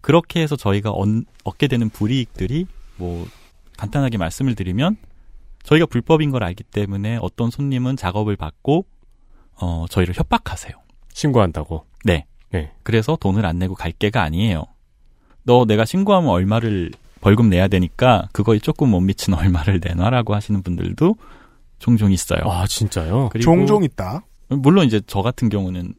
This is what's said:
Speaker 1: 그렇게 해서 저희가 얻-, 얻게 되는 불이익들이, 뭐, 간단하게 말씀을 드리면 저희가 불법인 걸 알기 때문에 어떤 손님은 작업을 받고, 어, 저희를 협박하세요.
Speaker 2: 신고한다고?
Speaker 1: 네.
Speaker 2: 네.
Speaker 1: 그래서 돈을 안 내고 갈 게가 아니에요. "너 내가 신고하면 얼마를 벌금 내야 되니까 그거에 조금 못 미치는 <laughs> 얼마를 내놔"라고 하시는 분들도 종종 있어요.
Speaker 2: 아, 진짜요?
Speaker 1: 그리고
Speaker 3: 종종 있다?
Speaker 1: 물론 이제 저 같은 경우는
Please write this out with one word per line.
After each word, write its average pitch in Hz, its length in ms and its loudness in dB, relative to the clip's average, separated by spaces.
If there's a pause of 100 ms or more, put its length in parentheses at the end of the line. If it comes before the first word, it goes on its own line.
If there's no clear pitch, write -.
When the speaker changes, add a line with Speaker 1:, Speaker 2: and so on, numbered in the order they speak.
Speaker 1:
그렇게 165 400 2
해서 147 140 -2
저희가 101 360 -2
얻-, 104 340 0 (180)
얻게 - 240 -2
되는 117 220 0
불이익들이, 123 760 -4 (280)
뭐, 87 320 -8 (500)
간단하게 120 400 -2
말씀을 101 380 -2
드리면 107 400 -2 (680)
저희가 160 240 4
불법인 151 440 0
걸 123 120 -2
알기 90 200 -6
때문에 101 580 -4
어떤 117 300 -4
손님은 131 460 -2
작업을 101 400 -2
받고, 143 480 -4 (760)
어, 85 280 -4
저희를 90 260 0
협박하세요. - 580 -4 (400)
Speaker 2:
신고한다고? 92 720 -2 (200)
Speaker 1:
네. 85 200 2 (260)
Speaker 2:
네. 76 200 -6 (120)
Speaker 1:
그래서 113 360 0
돈을 98 260 0
안 85 140 -2
내고 92 160 -4
갈 85 160 -8
게가 104 320 -2
아니에요. 85 400 -2 (800)
"너 123 220 6
내가 107 200 2
신고하면 185 440 2
얼마를 98 640 0 (280)
벌금 107 300 6
내야 92 180 4
되니까 92 640 2
그거에 107 280 2
조금 151 300 0
못 92 120 2
미치는 98 360 0
<laughs> 90 380 2
얼마를 85 80 0
내놔"라고 104 500 0
하시는 101 300 -2
분들도 90 520 0 (640)
종종 107 360 4
있어요. - 320 -2
Speaker 2:
아, 87 200 0
진짜요? 101 680 -2
Speaker 1:
그리고 113 100 -2
Speaker 3:
종종 190 400 4
있다? 120 400 -6 (240)
Speaker 1:
물론 139 400 4
이제 110 180 2
저 98 160 -4
같은 117 280 -2
경우는 92 500 -4